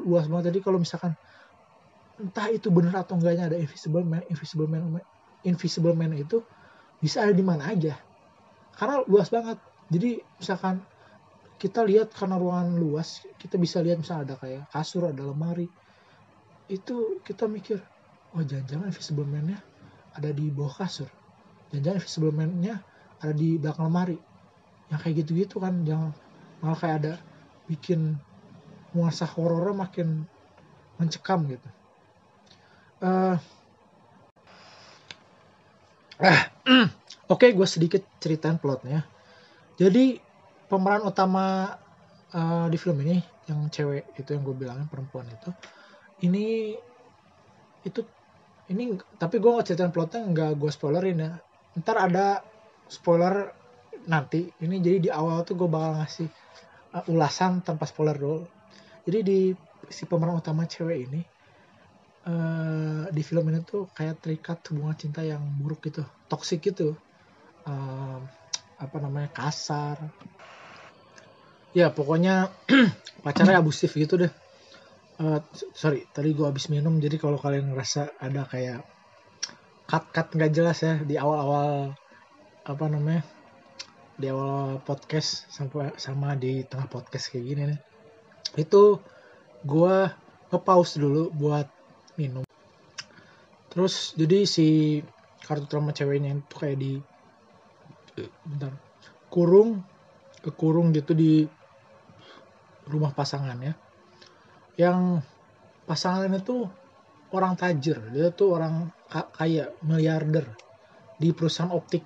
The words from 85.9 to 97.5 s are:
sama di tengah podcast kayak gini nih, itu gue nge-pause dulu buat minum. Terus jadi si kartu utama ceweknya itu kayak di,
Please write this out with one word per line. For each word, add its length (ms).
sama 400
di 260
tengah 240
podcast 480
kayak 100
gini 180
nih, 60
itu 400
gue 340
nge-pause 480
dulu 320
buat 400
minum. 240
Terus 480
jadi 300
si 500
kartu 240
utama 240
ceweknya 400
itu 240
kayak 220
di, 120